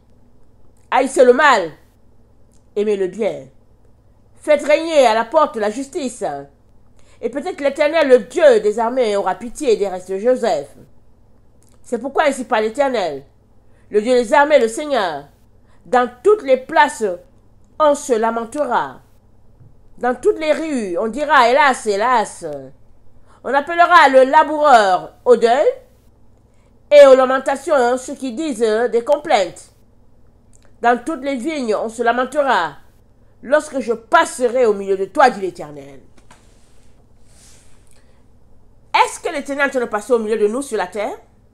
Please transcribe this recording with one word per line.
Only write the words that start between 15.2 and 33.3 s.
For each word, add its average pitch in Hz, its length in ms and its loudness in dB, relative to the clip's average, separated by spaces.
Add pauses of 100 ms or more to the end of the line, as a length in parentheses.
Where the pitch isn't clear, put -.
Dans 247 240 0 (140)
toutes 415 220 2
les 262 120 2
places, 285 480 -2 (760)
on 294 160 2
se 277 160 -6
lamentera. 226 880 -4 (960)
Dans 247 160 -4
toutes 320 240 0
les 311 140 -2
rues, 247 460 -4
on 226 100 -4
dira, « 277 420 2
Hélas, 277 360 2
hélas !» 208 600 -2 (960)
On 233 80 -6
appellera 330 560 4
le 262 140 6
laboureur 269 1040 2
au 247 120 6
deuil 233 300 2 (1300)
et 285 140 10
aux 262 100 10
lamentations, 262 580 -2
hein, 247 240 2
ceux 269 160 -12
qui 262 180 -10
disent, 240 300 -6
euh, 226 260 0
des 233 140 -2
complaintes. 269 720 -2 (1080)
Dans 240 220 0
toutes 269 220 -10
les 277 120 -4
vignes, 247 380 -4
on 185 140 -6
se 226 140 -10
lamentera 240 760 -2 (640)